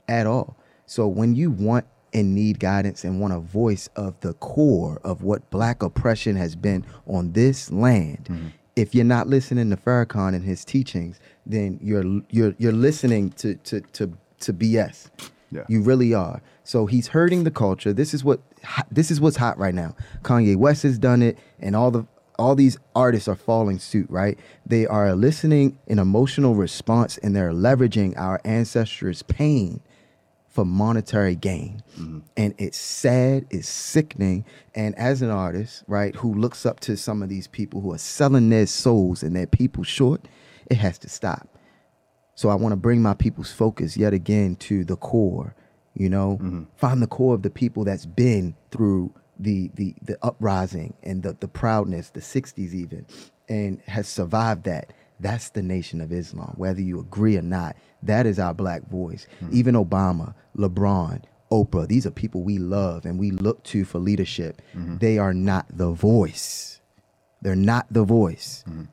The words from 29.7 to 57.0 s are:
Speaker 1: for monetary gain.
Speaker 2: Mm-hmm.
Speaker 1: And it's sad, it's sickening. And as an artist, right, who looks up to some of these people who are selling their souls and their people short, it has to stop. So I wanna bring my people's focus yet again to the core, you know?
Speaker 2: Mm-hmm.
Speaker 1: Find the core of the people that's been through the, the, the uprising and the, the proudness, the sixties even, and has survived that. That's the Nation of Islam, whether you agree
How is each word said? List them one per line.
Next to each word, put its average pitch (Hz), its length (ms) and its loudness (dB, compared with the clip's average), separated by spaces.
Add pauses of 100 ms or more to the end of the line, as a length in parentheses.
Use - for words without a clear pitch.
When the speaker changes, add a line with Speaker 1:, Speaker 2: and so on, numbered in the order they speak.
Speaker 1:
for 104 160 0
monetary 104 720 2
gain. 95 460 -6 (160)
Speaker 2:
Mm-hmm. 80 220 -12 (160)
Speaker 1:
And 104 220 0
it's 98 200 -6
sad, 131 720 0
it's 90 180 -8
sickening. 101 760 -2 (300)
And 107 220 -4
as 127 260 0
an 113 80 -2
artist, 95 560 -4
right, 101 300 -2
who 113 180 -2
looks 117 320 -2
up - 140 -2
to 107 160 -4
some 107 260 -6
of 95 60 -8
these 95 180 -8
people - 340 -8
who 95 120 -4
are 80 60 -8
selling 135 520 4
their 110 160 6
souls 98 560 2
and 85 140 -4
their 90 120 -4
people - 360 0
short, - 420 0 (440)
it 123 80 4
has 95 200 0
to - 100 -20
stop. - 400 -6 (880)
So - 120 2
I 101 80 4
wanna 104 200 0
bring 117 260 4
my 104 120 4
people's - 380 -2
focus 107 440 -2
yet 104 160 2
again 98 440 2
to 98 280 -2
the 87 120 -4
core, 95 580 0 (400)
you 98 140 0
know? 98 260 0
Speaker 2:
Mm-hmm. 90 280 -6 (140)
Speaker 1:
Find 127 260 0
the 113 40 2
core 127 280 2
of 95 80 -2
the 101 80 -2
people 117 340 -4
that's 98 220 -4
been 95 480 2 (160)
through 98 420 0 (260)
the, 95 360 -2
the, 95 280 -6
the - 200 -8
uprising 92 800 -4
and 92 200 -6
the, 90 160 -8
the 98 100 -10
proudness, 98 600 -2
the - 100 -14
sixties 95 540 -8
even, 87 320 -10 (420)
and 104 380 -4
has 101 220 -6
survived 107 560 -2
that. 85 280 -8 (280)
That's 101 300 -6
the 101 120 -6
Nation 90 380 -6
of 80 120 -8
Islam, 87 440 -10
whether 92 240 -4
you 90 180 -4
agree 101 380 0